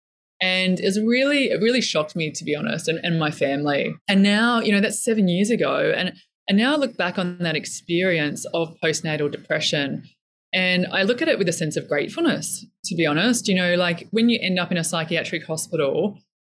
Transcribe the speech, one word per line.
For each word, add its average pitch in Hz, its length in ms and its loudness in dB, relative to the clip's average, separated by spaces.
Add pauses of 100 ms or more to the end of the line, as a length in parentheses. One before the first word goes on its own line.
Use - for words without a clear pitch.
(420)
And 185 380 2
it's 196 180 0
really, 262 520 2
it 160 100 0
really 226 220 4
shocked - 340 -2
me, 156 140 -2
to 156 140 -10
be 147 120 -2
honest, 151 320 -4
and, 165 160 -2
and 170 140 0
my 151 120 0
family. 143 640 -2 (140)
And 196 140 6
now, 220 380 4
you 214 120 0
know, 202 80 4
that's - 240 -2
seven 214 240 2
years 190 220 2
ago. 147 440 0
And, 180 200 -4 (340)
and 196 80 4
now 247 160 4
I 311 40 2
look 277 200 -2
back 180 220 -2
on 180 220 -4
that 165 160 -2
experience 170 1000 -2
of 160 280 -2
postnatal 156 480 -2
depression 151 760 -4 (480)
and 180 380 0
I 190 120 0
look 240 200 0
at 320 60 2
it 285 100 2
with 190 100 0
a 170 40 0
sense 156 240 -4
of 156 100 -4
gratefulness, - 760 -2 (220)
to 175 100 -6
be 165 100 2
honest. 185 420 2
You 196 60 2
know, 180 220 2
like, 175 340 0
when 226 200 4
you 233 120 2
end 185 160 0
up 175 140 -2
in 180 60 0
a 165 40 0
psychiatric 165 640 -2
hospital, 160 720 -2 (380)